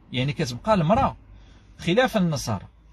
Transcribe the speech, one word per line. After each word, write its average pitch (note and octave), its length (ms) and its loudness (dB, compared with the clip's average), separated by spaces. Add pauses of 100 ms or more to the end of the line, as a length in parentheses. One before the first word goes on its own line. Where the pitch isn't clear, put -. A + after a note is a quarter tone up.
(120)
يعني، C3 200 -2
كتبقى C#3+ 420 -2
المرأة F#3 420 2 (640)
خلاف A3 380 2
النصارى. D3 500 -2 (260)